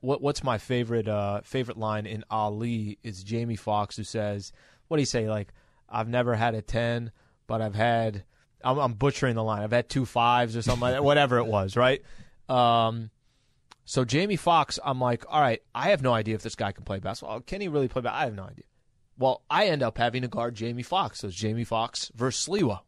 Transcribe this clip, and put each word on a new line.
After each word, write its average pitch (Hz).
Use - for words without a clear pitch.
what, 135
what's 143
my 123
favorite, 117
uh, 104
favorite 123
line 107
in 110
Ali 107
is 95
Jamie 117
Foxx, 104
who 107
says, 104
what 160
do 147
you 131
say? 110
Like, 104
"I've 110
never 120
had 113
a 107
ten, 117
but 113
I've 104
had," 110
I'm, 131
I'm 127
butchering 127
the 113
line. 107
"I've 107
had 120
two 135
fives," 120
or 117
something 123
like 123
that, 143
whatever 139
it 120
was, 98
right? 127
Um, 117
so -
Jamie 175
Foxx, 165
I'm 131
like, 123
"All 151
right, 123
I 139
have 156
no 127
idea 110
if 104
this 113
guy 101
can -
play 98
basketball. 107
Can 196
he 196
really 147
play 127
basketball? 117
I 147
have 110
no 95
idea." -
Well, 127
I 190
end 147
up 110
having 120
to 123
guard 117
Jamie 120
Foxx. 180
So 104
it's 90
Jamie 110
Foxx -
versus 127
Sliwa. 151